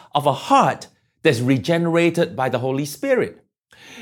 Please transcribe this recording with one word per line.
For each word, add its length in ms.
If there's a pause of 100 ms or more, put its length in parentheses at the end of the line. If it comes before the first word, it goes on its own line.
(140)
of 120
a 60
heart 540 (360)
that's 180
regenerated 960
by 140
the 100
Holy 260
Spirit. 600 (580)